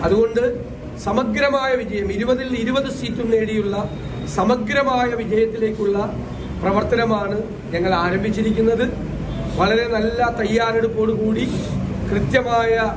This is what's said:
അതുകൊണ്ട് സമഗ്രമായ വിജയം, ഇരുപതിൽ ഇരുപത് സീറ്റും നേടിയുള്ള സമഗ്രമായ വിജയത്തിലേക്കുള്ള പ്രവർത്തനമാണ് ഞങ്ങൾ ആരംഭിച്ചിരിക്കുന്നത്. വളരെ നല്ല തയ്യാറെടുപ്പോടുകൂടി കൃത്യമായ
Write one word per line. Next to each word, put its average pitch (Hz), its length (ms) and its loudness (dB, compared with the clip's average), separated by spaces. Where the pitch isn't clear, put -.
അതുകൊണ്ട് 220 380 2
സമഗ്രമായ 262 680 0
വിജയം, 202 380 -2
ഇരുപതിൽ 247 360 0
ഇരുപത് 262 380 0
സീറ്റും 233 320 -4
നേടിയുള്ള 214 460 0
സമഗ്രമായ 247 800 2
വിജയത്തിലേക്കുള്ള 214 840 0
പ്രവർത്തനമാണ് 208 840 2
ഞങ്ങൾ 180 240 0
ആരംഭിച്ചിരിക്കുന്നത്. 214 880 2
വളരെ 220 320 2
നല്ല 226 320 0
തയ്യാറെടുപ്പോടുകൂടി 220 1040 2
കൃത്യമായ 226 640 2